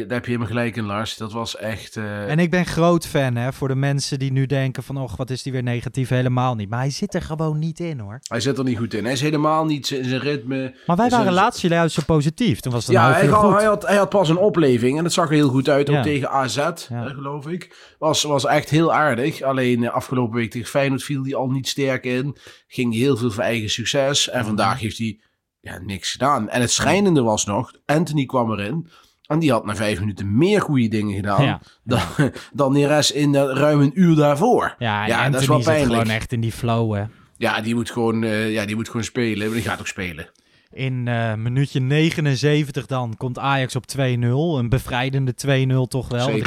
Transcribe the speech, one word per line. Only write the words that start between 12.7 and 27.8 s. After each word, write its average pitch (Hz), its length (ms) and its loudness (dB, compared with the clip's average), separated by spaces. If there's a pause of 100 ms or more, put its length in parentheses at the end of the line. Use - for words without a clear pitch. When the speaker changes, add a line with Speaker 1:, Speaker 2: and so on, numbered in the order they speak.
Speaker 2:
was 120 140 -2
het 123 100 2
een 175 40 6
Speaker 1:
Ja, 160 60 6
Speaker 2:
half 156 100 4
Speaker 1:
hij 175 100 6
Speaker 2:
uur 143 60 6
Speaker 1:
had, 214 120 6
Speaker 2:
goed. 202 100 6
Speaker 1:
hij 208 100 4
had, 208 220 2
hij 185 100 4
had 196 120 4
pas 190 200 4
een 160 80 4
opleving. 143 600 4
En 160 60 0
dat 170 100 0
zag 175 160 2
er 151 60 2
heel 147 140 6
goed 131 200 2
uit, 143 200 4
ook 147 80 4
Speaker 2:
Ja. 139 60 0
Speaker 1:
tegen 143 260 -2
A 131 200 0
Z, 107 80 -4
Speaker 2:
Ja. 156 180 -2 (140)
Speaker 1:
hè, 120 200 -8
geloof 139 380 -10
ik. - 520 -12
Was, 151 240 0
was 143 240 0
echt 147 240 2
heel 156 240 4
aardig. 143 480 0
Alleen, 123 420 0
eh, 117 60 0
afgelopen 123 460 -2
week 113 140 -2
tegen 117 180 -10
Feyenoord 135 340 0
viel 139 220 -6
hij 135 100 -6
al 127 160 -2
niet 131 180 -4
sterk 135 360 -2
in. 127 320 -4 (300)
Ging 120 280 -2
heel 131 220 2
veel 120 140 -2
voor 107 120 -4
eigen 107 280 -2
succes. 139 580 0
En - 100 -4
Speaker 2:
Mhm. 120 80 -2
Speaker 1:
vandaag 101 340 0
heeft 107 180 -6
hij, 110 220 -6 (400)
ja, 95 180 -16
niks 95 340 -8
gedaan. 123 360 0
En 123 120 -2
het 120 100 0
schrijnende 170 520 4
was 110 240 0
nog, 104 260 -4 (140)